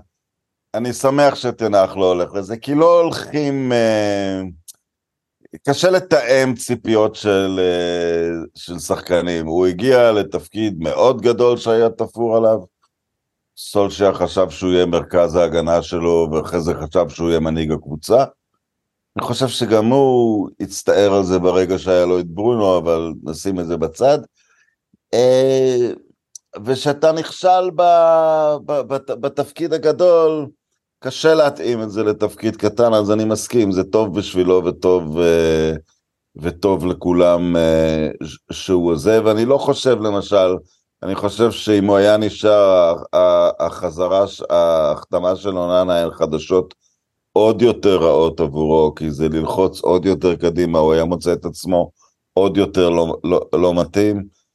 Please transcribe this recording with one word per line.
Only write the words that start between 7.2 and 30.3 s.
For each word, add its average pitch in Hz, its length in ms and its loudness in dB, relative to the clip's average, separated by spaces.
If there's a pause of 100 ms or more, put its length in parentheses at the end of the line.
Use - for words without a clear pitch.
אה, 85 840 -2 (100)
של 87 240 -14
שחקנים. 85 680 -2
הוא 87 200 2
הגיע 117 460 4
לתפקיד 98 680 -4
מאוד 107 420 0
גדול 120 360 2
שהיה 117 340 2
תפור 113 460 -4
עליו, 110 220 4 (1000)
סולשייר 98 560 0
חשב 90 380 -2
שהוא 90 220 -4
יהיה 90 140 4
מרכז 85 480 0
ההגנה 85 480 0
שלו, 85 500 0
ואחרי 78 280 -4
זה 80 140 -4
חשב 78 340 -2
שהוא 82 200 -6
יהיה 82 120 0
מנהיג 80 320 -4
הקבוצה. 78 520 -2 (920)
אני - 100 -6
חושב 120 220 -2
שגם 110 380 0
הוא 120 600 2 (120)
הצטער 98 540 0
על 98 100 2
זה 90 140 0
ברגע 90 400 0
שהיה 90 280 2
לו 90 140 0
את 87 60 -6
ברונו, 101 520 0
אבל 82 340 -2 (100)
נשים 90 380 -6
את 85 60 -6
זה 85 100 -4
בצד. 110 420 0 (960)
אה, 127 760 2 (760)
ושאתה 143 480 0
נכשל 185 640 0
ב-, 165 800 4 (100)
ב-, 147 140 -2
בת-, 131 300 -6
בתפקיד 139 600 -6
הגדול, 156 760 2 (560)